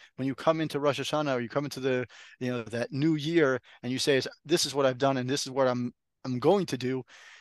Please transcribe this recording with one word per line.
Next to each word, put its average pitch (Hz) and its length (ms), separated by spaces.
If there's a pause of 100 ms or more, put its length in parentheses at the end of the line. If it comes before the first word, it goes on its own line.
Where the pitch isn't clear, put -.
(160)
when 131 100
you 135 80
come 160 260
into 147 200
Rosh 139 180
Hashanah 143 380
or 120 40
you 117 80
come 143 160
into 135 140
the, 127 280 (340)
you 127 100
know, 120 140
that 117 260
new 156 240
year 147 460 (240)
and 123 80
you 131 80
say, 135 200 (240)
"This 160 220
is 131 80
what 139 100
I've 127 140
done 135 200
and 123 120
this 139 160
is 131 60
what 131 160
I'm, 123 240 (340)
I'm 127 120
going 175 280
to 131 120
do," 127 240 (380)